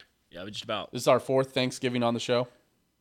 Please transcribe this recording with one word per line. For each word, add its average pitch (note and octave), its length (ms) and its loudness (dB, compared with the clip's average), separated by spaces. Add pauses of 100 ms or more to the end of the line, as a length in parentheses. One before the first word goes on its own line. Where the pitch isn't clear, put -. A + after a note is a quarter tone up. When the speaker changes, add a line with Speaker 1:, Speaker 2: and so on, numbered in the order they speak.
(320)
Speaker 1:
Yeah, F2 160 -14
just G#2 180 -12
about. G#2+ 280 -6
Speaker 2:
This A#2+ 100 -8
is - 60 -2
our B2 120 8
fourth C3 320 0
Thanksgiving B2+ 500 -2
on A#2 120 2
the A2+ 60 -4
show. B2 280 0 (520)